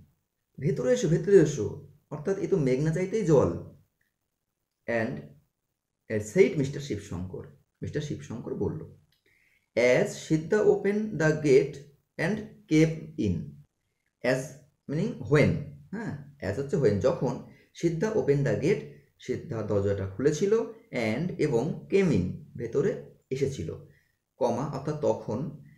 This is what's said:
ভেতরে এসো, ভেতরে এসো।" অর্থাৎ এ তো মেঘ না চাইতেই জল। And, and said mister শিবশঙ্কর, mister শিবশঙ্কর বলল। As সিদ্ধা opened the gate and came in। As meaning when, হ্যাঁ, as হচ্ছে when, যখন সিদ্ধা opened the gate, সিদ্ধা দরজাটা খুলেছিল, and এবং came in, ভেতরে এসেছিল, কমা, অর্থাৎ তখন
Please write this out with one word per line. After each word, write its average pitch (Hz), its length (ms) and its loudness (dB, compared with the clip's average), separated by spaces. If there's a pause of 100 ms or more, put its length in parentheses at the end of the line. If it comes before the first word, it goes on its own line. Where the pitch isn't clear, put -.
(600)
ভেতরে 196 340 0
এসো, 208 140 0
ভেতরে 190 300 6
এসো।" - 500 4 (220)
অর্থাৎ 170 280 -4
এ 165 100 -4
তো 185 100 2
মেঘ 131 260 2
না 160 100 0
চাইতেই 185 320 -2
জল। 120 320 4 (1300)
And, 117 320 -2 (920)
and 107 120 0 (120)
said 196 240 4
mister 143 240 -4
শিবশঙ্কর, 92 640 -8 (360)
mister 101 200 -6
শিবশঙ্কর - 540 -8
বলল। - 420 -6 (800)
As 127 320 4
সিদ্ধা 160 500 -2
opened 208 640 2
the 156 80 6 (160)
gate 135 320 6 (420)
and 185 180 -2 (320)
came 156 560 2
in। - 380 -4 (600)
As 127 140 0 (520)
meaning 185 420 -4
when, 131 180 6 (420)
হ্যাঁ, 208 260 -8 (240)
as 101 180 -4
হচ্ছে 143 180 -4
when, 107 220 4
যখন 131 440 0 (300)
সিদ্ধা 170 380 -2
opened 143 260 2
the 135 80 0
gate, 120 360 0 (380)
সিদ্ধা 113 420 -6
দরজাটা 98 460 0
খুলেছিল, 196 640 0 (180)
and 123 460 -2
এবং 143 520 0
came 190 220 4
in, 92 460 -2
ভেতরে 135 460 -2 (260)
এসেছিল, - 460 -4 (640)
কমা, 123 300 -2
অর্থাৎ 143 340 -6
তখন 110 500 -2 (260)